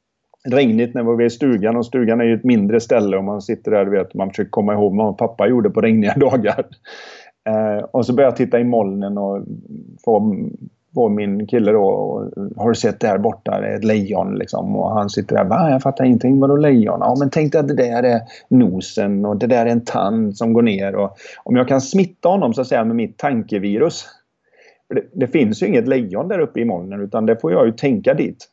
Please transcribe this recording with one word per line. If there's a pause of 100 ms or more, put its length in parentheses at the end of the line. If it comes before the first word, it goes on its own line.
(500)
regnigt
när
vi
var
i
stugan.
Och
stugan
är
ju
ett
mindre
ställe
och
man
sitter
där,
du
vet,
man
försöker
komma
ihåg
vad
pappa
gjorde
på
regniga
<laughs>
dagar. (840)
Eh,
och
så
börjar
jag
titta
i
molnen
och (640)
få (640)
på
min
kille
då,
och, (240)
"Har
du
sett
där
borta?
Det
är
ett
lejon",
liksom.
Och
han
sitter
där,
"Va?
Jag
fattar
ingenting.
Vadå
lejon?"
"Ja,
men
tänk
dig
att
det
där
är (260)
nosen
och
det
där
är
en
tand
som
går
ner."
Och (260)
om
jag
kan
smitta
honom,
så
att
säga,
med
mitt
tankevirus. (800)
För
det, (100)
det
finns
ju
inget
lejon
där
uppe
i
molnen,
utan
det
får
jag
ju
tänka
dit.